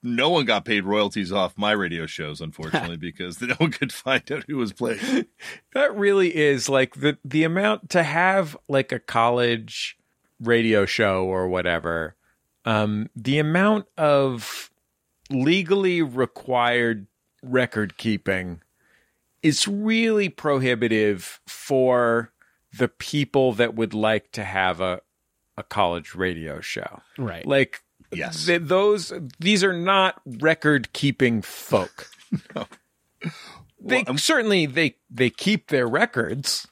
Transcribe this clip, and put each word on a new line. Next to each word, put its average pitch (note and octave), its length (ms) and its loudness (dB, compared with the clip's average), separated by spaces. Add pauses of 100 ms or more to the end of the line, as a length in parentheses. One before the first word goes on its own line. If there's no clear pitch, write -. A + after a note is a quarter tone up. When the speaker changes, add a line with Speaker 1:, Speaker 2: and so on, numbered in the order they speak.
Speaker 1:
no A#2+ 280 0
one D#3+ 160 2
got G#2+ 200 0
paid G#2 200 0
royalties G2+ 460 -2
off F#2+ 260 -2
my G#2 140 0
radio F2 360 -2
shows, D2+ 340 -10
unfortunately, D#2+ 560 -6
Speaker 2:
<laughs> E2 120 -10
Speaker 1:
because F2+ 320 -12
no B2 180 -4
one D#3+ 120 2
could C3 220 -6
find C3 380 -2
out D3+ 160 -6
who C#3+ 100 -6
was A2+ 160 -4
playing. A3+ 520 -2 (480)
Speaker 3:
That C4 220 0
really G3 400 2
is, C#3+ 340 2
like, C3 260 2
the, C#3+ 280 0
the D3+ 200 0
amount F#3+ 480 0
to F3 120 4
have, E3 540 0 (100)
like, C#3 240 0
a B2+ 80 -4
college A#2 1000 0 (420)
radio A2+ 460 4
show F#2+ 400 2
or F#2 220 -2
whatever, E2+ 680 -2 (500)
um, G#2+ 500 0
the C3 240 -2
amount F#3+ 460 2 (120)
of C#3 720 0 (580)
legally F3 720 2
required A#2+ 1080 0 (360)
record B2 540 0
keeping F#2 640 -4 (840)
is D3+ 240 2
really G#3+ 640 0
prohibitive A2+ 1160 0
for B2 840 2 (460)
the B2 100 2
people C3+ 680 0
that A2 220 0
would A2 180 -2
like G#2+ 380 0
to G#2+ 120 -8
have F#2+ 380 0
a, F#2 180 -2 (580)
a - 60 -12
college F2 520 -2
radio D#2+ 460 -6
show. - 400 -10 (160)
Speaker 2:
Right. F#2+ 280 -8
Speaker 3:
Like, - 360 0 (320)
Speaker 1:
Yes. D#3 320 -6
Speaker 3:
th-, F3 180 2
those, F#3+ 480 2 (280)
these F#3+ 240 2
are F#3+ 100 2
not F#3 520 0
record D3 680 0
keeping B2 480 2
folk. - 680 -4 (220)
Speaker 1:
<laughs> - 240 -6
No. A#2+ 120 -6 (1120)
Speaker 3:
They - 180 0
Speaker 1:
Well, B3+ 100 0
I'm C3+ 100 -2
Speaker 3:
certainly, G#3+ 480 2
they, C#3+ 320 0 (120)
they B2 200 2
keep - 380 0
their B2+ 200 2
records C3 840 -2